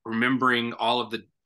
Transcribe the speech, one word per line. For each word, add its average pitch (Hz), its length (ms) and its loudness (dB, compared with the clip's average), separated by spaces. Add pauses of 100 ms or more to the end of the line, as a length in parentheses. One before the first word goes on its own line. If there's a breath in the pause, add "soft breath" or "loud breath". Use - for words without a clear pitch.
remembering 120 680 0
all 120 260 0
of 110 100 -6
the, 107 140 -8 (220)